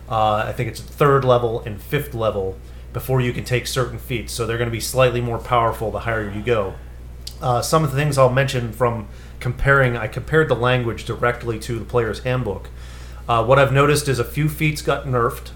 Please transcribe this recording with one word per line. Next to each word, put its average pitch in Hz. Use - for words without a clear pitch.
Uh, 110
I 110
think 113
it's -
third 139
level 120
and 107
fifth -
level 101
before 131
you 123
can 110
take 120
certain 117
feats. 110
So 117
they're 113
gonna 117
be 113
slightly 123
more 117
powerful 113
the 101
higher 110
you 104
go. 104
Uh, 123
some 160
of 139
the 131
things 143
I'll 131
mention 127
from 117
comparing, 127
I 113
compared 151
the 131
language 120
directly 117
to 117
the 101
player's 113
handbook. 123
Uh, 117
what 131
I've 135
noticed 143
is 120
a 120
few 151
feats 151
got 180
nerfed. 123